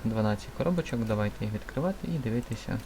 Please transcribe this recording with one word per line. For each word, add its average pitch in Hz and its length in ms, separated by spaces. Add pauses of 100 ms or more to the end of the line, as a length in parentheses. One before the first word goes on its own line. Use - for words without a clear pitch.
дванадцять 107 520
коробочок. 156 440
Давайте 107 440
їх 107 100
відкривати 170 540
і 170 100
дивитися, 117 680